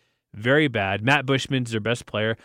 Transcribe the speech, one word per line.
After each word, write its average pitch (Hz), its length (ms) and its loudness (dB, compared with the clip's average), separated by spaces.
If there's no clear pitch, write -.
Very 135 360 2
bad. 104 340 -2
Matt 135 220 2
Bushman's 131 460 -2
their 110 100 -2
best 113 240 -4
player. 110 400 -2